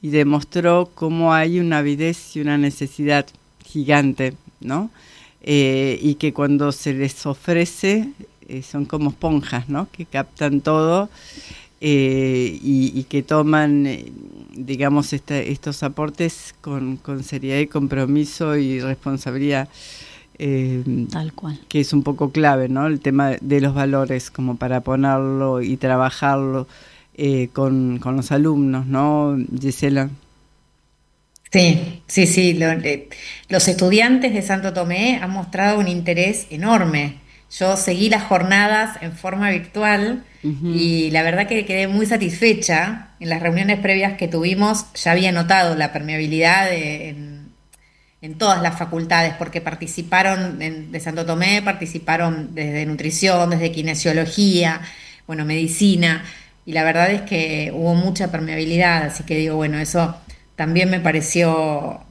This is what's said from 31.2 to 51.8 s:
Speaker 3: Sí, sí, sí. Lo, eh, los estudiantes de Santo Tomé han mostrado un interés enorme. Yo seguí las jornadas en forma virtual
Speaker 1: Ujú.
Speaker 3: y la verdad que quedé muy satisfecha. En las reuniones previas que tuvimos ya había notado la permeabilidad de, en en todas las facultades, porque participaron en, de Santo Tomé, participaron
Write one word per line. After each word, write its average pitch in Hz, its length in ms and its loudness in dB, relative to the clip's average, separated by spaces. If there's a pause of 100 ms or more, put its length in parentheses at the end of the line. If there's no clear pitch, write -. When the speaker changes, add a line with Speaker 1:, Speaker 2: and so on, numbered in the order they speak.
Speaker 3:
Sí, 170 540 4
sí, 185 200 4
sí. 180 280 4
Lo, 160 160 2
eh, 147 380 -4 (400)
los 185 200 4
estudiantes 226 640 4
de 202 100 0
Santo 190 300 -2
Tomé 185 500 0
han 185 80 -6
mostrado 190 480 0
un 196 100 2
interés 175 640 0
enorme. 156 640 2 (340)
Yo 190 260 0
seguí 190 320 0
las 214 160 2
jornadas 208 800 2
en 170 100 -8
forma 190 380 -2
virtual 208 720 0 (180)
Speaker 1:
Ujú. 151 320 -4
Speaker 3:
y 165 360 0
la 160 120 2
verdad 175 240 0
que 214 200 -4
quedé 190 220 -2
muy 208 180 2
satisfecha. 202 1040 0 (100)
En 170 80 -8
las 165 140 -4
reuniones 190 380 0
previas 196 360 0
que 175 120 -4
tuvimos 190 640 0
ya - 180 0
había 185 200 4
notado 170 440 4
la 147 160 -2
permeabilidad 156 800 2
de, 156 400 -6
en 147 320 -14 (800)
en 160 160 -14
todas 190 240 2
las 170 160 -2
facultades, 165 560 0
porque - 260 -8
participaron 175 1040 -2
en, 156 300 -8
de 160 80 -6
Santo 165 260 -6
Tomé, 180 340 2
participaron 165 960 -4